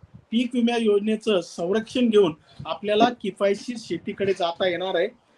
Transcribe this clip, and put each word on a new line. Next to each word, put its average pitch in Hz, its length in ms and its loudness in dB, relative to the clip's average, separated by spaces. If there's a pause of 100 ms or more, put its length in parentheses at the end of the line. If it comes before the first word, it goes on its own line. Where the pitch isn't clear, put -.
(300)
पीक 240 240 0
विमा 233 220 2
योजनेचं 214 640 2
संरक्षण 214 680 -2
घेऊन 202 260 4 (320)
आपल्याला 208 420 2 (140)
किफायतशीर 202 560 -2
शेतीकडे 190 540 -4
जाता 185 360 -2
येणार 180 260 -4
आहे. 175 140 0 (300)